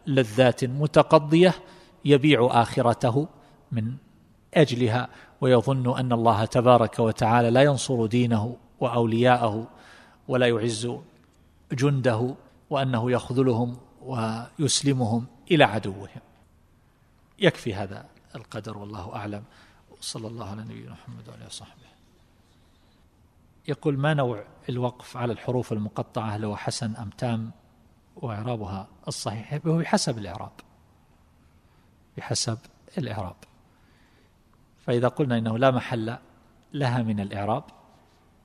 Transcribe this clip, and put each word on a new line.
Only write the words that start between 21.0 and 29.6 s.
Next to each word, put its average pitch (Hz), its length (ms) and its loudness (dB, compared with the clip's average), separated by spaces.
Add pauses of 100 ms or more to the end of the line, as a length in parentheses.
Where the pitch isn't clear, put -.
وعلى 113 100 -20
آله 113 100 -20
وصحبه. - 420 -20 (1800)
يقول: 147 300 -4
"ما 147 160 0
نوع 123 300 -2 (260)
الوقف 123 480 -6
على 120 160 -4
الحروف 123 400 -4
المقطعة، 110 560 -6
هل 107 160 -6
هو 104 100 -6
حسن 113 400 -6
أم 104 140 -12
تام، 113 420 -6 (640)
وإعرابها 107 720 -8 (200)
الصحيح؟" 113 600 -8